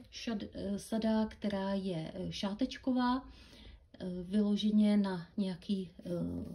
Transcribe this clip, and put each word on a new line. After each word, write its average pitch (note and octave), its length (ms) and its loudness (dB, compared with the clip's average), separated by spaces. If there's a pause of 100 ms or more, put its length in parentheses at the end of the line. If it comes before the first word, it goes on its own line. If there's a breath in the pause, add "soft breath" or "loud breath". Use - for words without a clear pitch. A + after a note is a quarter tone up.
(120)
šad-, G#3+ 420 -6
eh, G3 260 -4
sada, A3 460 2
která G3 480 -2
je, F#3 400 -2
eh, F3 180 -6
šátečková, B3 1000 0 (680 loud breath)
eh, F#3 60 -8 (180)
vyloženě G#3 760 4
na F#3 300 2 (100)
nějaký, F#3+ 640 -2
eh, F3 100 -10 (460)